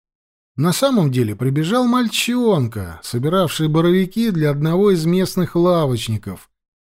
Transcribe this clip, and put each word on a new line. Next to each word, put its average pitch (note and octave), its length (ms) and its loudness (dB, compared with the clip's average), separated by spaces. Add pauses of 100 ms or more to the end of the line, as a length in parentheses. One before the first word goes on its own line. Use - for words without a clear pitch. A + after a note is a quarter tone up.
(560)
На E3 160 2
самом A3 400 2
деле A#2+ 240 0
прибежал D#3 500 0
мальчонка, G#3+ 1160 0
собиравший D#3 640 -2
боровики F3+ 640 0
для D#3 200 0
одного E3 400 2
из E3+ 140 0
местных F3 500 0
лавочников, C3 960 -2 (440)